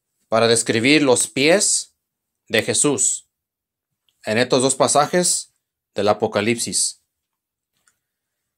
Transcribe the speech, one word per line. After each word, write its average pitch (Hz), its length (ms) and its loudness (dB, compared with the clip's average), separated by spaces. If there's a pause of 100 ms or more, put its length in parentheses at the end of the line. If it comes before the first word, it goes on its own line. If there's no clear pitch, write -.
(300)
para 113 180 2
describir 117 540 2
los 123 240 2
pies - 680 -2 (520)
de 110 140 0
Jesús - 680 -2 (960)
en 110 120 -2
estos 127 240 2
dos 131 140 0
pasajes 147 800 -2 (400)
del 104 140 -2
Apocalipsis. 107 920 -4 (1600)